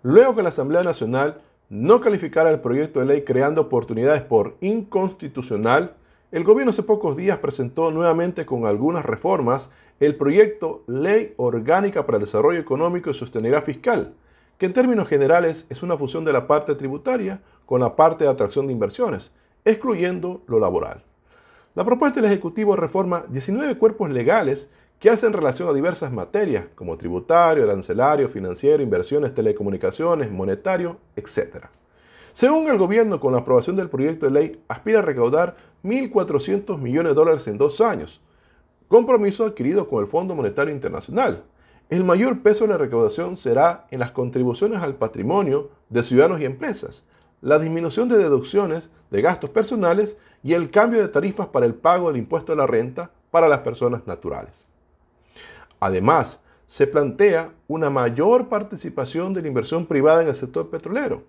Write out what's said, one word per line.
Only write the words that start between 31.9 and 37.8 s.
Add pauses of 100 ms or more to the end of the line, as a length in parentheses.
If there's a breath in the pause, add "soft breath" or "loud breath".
Según
el
gobierno,
con
la
aprobación
del
proyecto
de
ley,
aspira
a
recaudar (260 soft breath)
mil
cuatrocientos
millones
de
dólares
en
dos